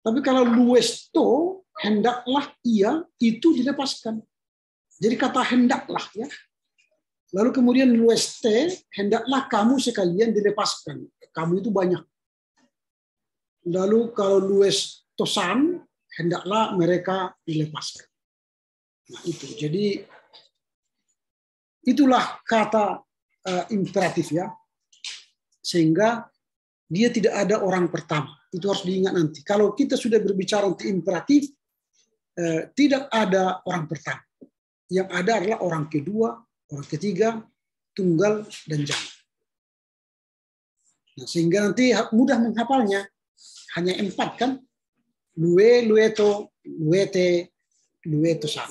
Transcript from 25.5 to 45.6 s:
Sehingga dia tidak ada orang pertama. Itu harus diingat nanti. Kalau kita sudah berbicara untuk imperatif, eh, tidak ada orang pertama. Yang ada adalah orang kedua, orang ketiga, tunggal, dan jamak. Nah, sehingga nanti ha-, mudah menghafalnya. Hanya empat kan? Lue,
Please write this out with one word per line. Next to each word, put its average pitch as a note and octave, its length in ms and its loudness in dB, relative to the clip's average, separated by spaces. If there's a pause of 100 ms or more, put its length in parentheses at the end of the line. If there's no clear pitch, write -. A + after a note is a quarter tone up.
Sehingga F3+ 640 0 (680)
dia A3+ 240 2
tidak G3+ 320 0
ada G3+ 160 0
orang F3+ 260 0
pertama. D3+ 480 -6 (140)
Itu F#3+ 240 -4
harus - 80 -6
diingat F#3 320 -2
nanti. D#3+ 320 -2
Kalau G#3 260 2
kita C4+ 220 0
sudah A3+ 240 2
berbicara G3+ 480 0
untuk F3 240 -4
imperatif, F#3+ 560 0 (880)
eh, E3 400 -4
tidak C4+ 400 2
ada F#3+ 480 0
orang F3 240 -6
pertama. - 320 -10 (720)
Yang F#3 240 -2
ada F3+ 240 0
adalah G3+ 240 -2
orang D#3+ 240 -2
kedua, G#3+ 480 -2 (400)
orang C#3 160 -12
ketiga, G#3 560 -2 (480)
tunggal, G3 480 0 (240)
dan D3+ 160 -4
jamak. - 320 -6 (2000)
Nah, B2 160 -14
sehingga E3+ 280 0 (120)
nanti B3 240 2
ha-, A3 160 -2
mudah A#3 320 4
menghafalnya. A3 640 0 (720)
Hanya F3+ 240 -2
empat F#3+ 320 -4
kan? C4 240 -2 (800)
Lue, G#3 480 6